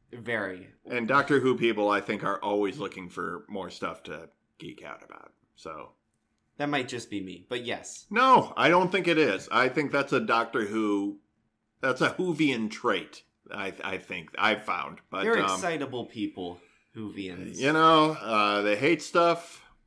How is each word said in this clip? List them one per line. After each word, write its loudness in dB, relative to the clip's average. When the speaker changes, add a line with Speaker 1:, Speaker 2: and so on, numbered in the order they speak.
Speaker 1:
Very. -6
Speaker 2:
And -4
Doctor 4
Who 4
people, 2
I 4
think, -6
are -4
always 0
looking -10
for -8
more -10
stuff -10
to -14
geek -18
out -16
about. -20
So -16
Speaker 1:
That -4
might -2
just -10
be -6
me, -14
but -6
yes. -10
Speaker 2:
No, 4
I 4
don't 4
think 0
it 4
is. 2
I 4
think -2
that's 0
a 4
Doctor 0
Who, 0
that's 0
a 2
Whovian 0
trait, -2
I, -6
I -4
think, -10
I've 2
found. -6
But, -4
Speaker 1:
They're 2
Speaker 2:
um, 2
Speaker 1:
excitable -2
people, -8
Whovians. -10
Speaker 2:
you 0
know, 6
uh, 2
they 2
hate 2
stuff, 0